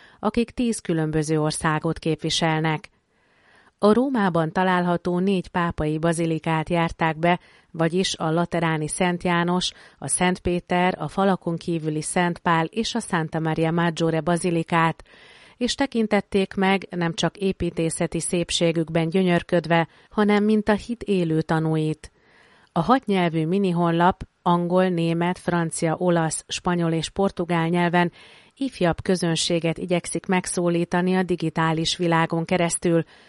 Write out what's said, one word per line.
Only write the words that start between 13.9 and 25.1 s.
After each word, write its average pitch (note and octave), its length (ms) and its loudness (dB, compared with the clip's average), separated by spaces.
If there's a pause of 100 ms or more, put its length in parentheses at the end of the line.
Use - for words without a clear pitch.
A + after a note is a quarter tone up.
bazilikát, E3 840 0 (600)
és B3 120 -2
tekintették G#3 800 0
meg, F#3+ 360 2
nem E3+ 240 -2
csak - 220 -2
építészeti E3+ 840 -2
szépségükben E3 880 0
gyönyörködve, E3+ 800 2 (220)
hanem G#3 340 2
mint G#3+ 240 2
a A3 40 6
hit A3 300 -4
élő E3 400 0
tanúit. D#3+ 720 -2 (600)
A E3 80 0
hat A#3 240 2
nyelvű E3+ 420 0
mini F#3+ 240 0
honlap E3+ 520 2 (200)
angol, F3 460 2
német, E3+ 500 0